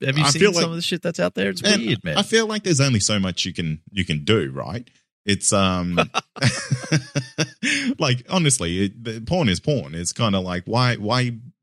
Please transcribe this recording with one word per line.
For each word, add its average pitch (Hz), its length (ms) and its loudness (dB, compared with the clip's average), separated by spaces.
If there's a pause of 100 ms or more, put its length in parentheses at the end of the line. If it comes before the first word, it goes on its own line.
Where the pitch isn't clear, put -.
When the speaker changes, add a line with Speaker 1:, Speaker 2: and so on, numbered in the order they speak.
Speaker 1:
have 135 140 0
you 156 60 4
Speaker 2:
I 139 80 6
Speaker 1:
seen 151 100 0
Speaker 2:
feel 196 120 6
Speaker 1:
some 170 100 2
Speaker 2:
like 165 80 0
Speaker 1:
of 165 40 -6
the 170 60 -4
shit 175 220 -4
that's 175 160 -4
out 175 160 -2
there? 196 160 0
It's 180 100 -10
Speaker 2:
man, 202 180 2
Speaker 1:
weird, 214 240 -2
man. 78 140 -2
Speaker 2:
I 202 60 2
feel 220 240 2
like 214 160 -4
there's 160 180 2
only 131 200 4
so 104 180 0
much 92 260 -2
you 87 80 -6
can, 80 280 -4 (100)
you 98 120 -2
can 78 200 -2
do, 78 280 2
right? 67 380 -8 (360)
It's, 101 260 0
um, 92 460 2
<laughs> - 2000 -2
like, 127 300 0
honestly, 101 560 0
it, 113 180 -6
the 113 180 -8
porn 147 280 0
is 87 100 2
porn. 98 340 -2
It's 85 200 -6
kinda 104 260 0
like, 90 260 -4
why, 120 300 2
why, 117 420 -2 (260)